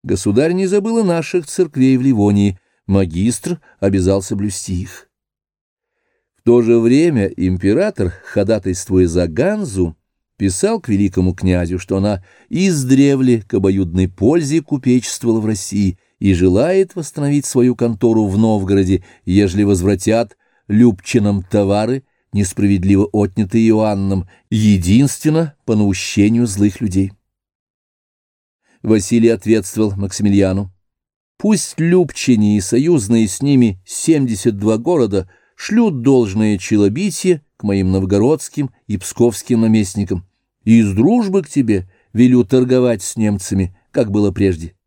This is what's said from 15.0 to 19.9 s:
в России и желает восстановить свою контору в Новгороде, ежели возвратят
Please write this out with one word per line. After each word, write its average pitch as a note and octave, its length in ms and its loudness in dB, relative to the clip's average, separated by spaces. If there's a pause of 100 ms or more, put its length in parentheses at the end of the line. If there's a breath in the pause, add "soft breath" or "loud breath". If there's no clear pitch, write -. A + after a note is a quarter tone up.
в G#2+ 80 -4
России G2+ 500 -2 (220)
и G2 160 2
желает C3+ 640 0
восстановить C#3+ 500 -4
свою B2 300 2
контору A2+ 500 0
в F#2+ 100 -2
Новгороде, G2 680 0 (200 soft breath)
ежели G2 380 0
возвратят G2+ 720 0 (300)